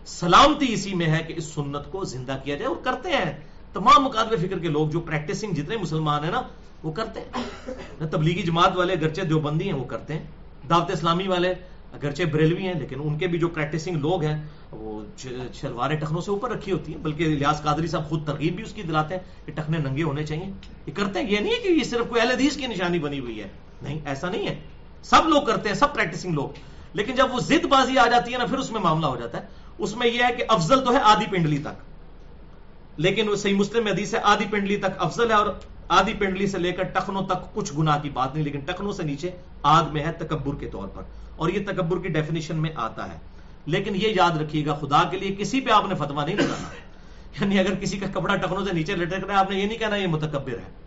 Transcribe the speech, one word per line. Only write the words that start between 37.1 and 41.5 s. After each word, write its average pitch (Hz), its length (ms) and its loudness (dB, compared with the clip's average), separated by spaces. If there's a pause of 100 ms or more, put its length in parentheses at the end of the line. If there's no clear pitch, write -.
تک - 320 -4
کچھ 202 240 -4
گناہ 151 240 4
کی 143 80 -4
بات 131 240 -2
نہیں، 156 100 0
لیکن 143 160 -4
ٹخنوں 202 320 -4
سے 165 100 -6
نیچے 151 280 -4 (320)
آگ 156 300 8
میں 147 120 -2
ہے 160 80 -2
تکبر 143 420 -4
کے - 140 -8
طور 98 200 -10
پر، 95 140 -12 (340)
اور 160 120 -2
یہ 196 180 0